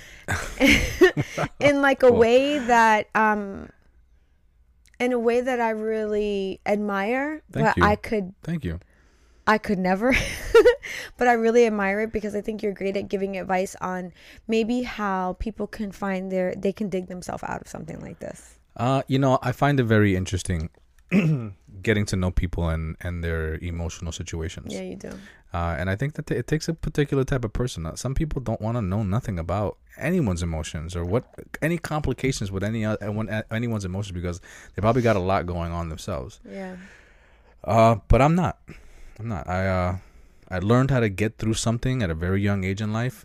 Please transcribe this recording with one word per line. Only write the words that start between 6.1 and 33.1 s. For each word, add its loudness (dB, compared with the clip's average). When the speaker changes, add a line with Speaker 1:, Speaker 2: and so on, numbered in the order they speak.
Speaker 1:
admire, -2
Speaker 2:
Thank 0
Speaker 1:
but 2
Speaker 2:
you. 4
Speaker 1:
I 4
could -4
Speaker 2:
Thank -6
you. -4
Speaker 1:
I 4
could -4
never, 2
<laughs> 0
but 2
I 8
really 6
admire 0
it -4
because -4
I -4
think -6
you're -2
great -4
at -4
giving -4
advice -2
on -6
maybe 2
how -2
people -6
can -8
find -4
their, 0
they -2
can -4
dig -6
themselves -10
out -6
of -20
something -12
like -14
this. -14
Speaker 2:
Uh, 0
you 2
know, 4
I -2
find 2
it 4
very 6
interesting -2
<clears throat> 2
getting 2
to -2
know 2
people 0
and, -4
and -6
their -4
emotional -6
situations. -8
Speaker 1:
Yeah, -6
you -10
do. -14
Speaker 2:
Uh, -2
and -2
I 0
think -4
that -10
t-, -2
it -4
takes -2
a -2
particular 0
type -2
of -4
person. -4
Uh, -6
some -4
people -2
don't -4
wanna -2
know 0
nothing -2
about -2
anyone's 0
emotions -6
or -4
what, -2
any 0
complications -4
with -4
any, -2
uh, 0
anyone, -4